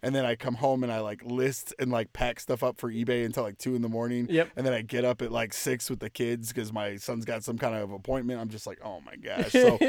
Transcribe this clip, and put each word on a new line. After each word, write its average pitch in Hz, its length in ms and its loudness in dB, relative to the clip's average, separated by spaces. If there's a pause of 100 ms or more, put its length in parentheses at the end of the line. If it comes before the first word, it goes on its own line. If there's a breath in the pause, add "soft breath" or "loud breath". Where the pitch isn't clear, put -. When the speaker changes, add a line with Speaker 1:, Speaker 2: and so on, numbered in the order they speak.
Speaker 1:
and 131 120 0
then 135 100 2
I 120 100 2
come 123 200 -2
home 131 280 2
and 120 80 0
I, 110 100 0
like, 107 240 -6
list 127 540 -2
and, 131 140 0
like, 113 220 0
pack 120 260 -2
stuff 123 240 -2
up 127 140 0
for 117 120 -4
eBay 120 360 2
until, 120 160 -2
like, 104 160 -6
two 127 180 -2
in 117 60 2
the 117 80 0
morning. 120 400 0
Speaker 2:
Yep. 165 260 4
Speaker 1:
And 131 100 -2
then 127 60 2
I 117 80 0
get 120 240 -2
up 123 160 2
at, 120 100 -4
like, 113 220 -2
six - 380 -2
with 123 100 -4
the 107 100 -6
kids 117 440 -2
'cause 107 180 -4
my 104 240 -4
son's 113 300 -6
got 113 180 -4
some 117 140 -4
kind 117 160 0
of 104 180 -4
appointment. 123 480 -2
I'm 113 80 -4
just 107 180 -10
like, - 160 -12
"Oh 95 200 -10
my 62 140 -16
gosh." - 360 -2
So 247 260 10 (100)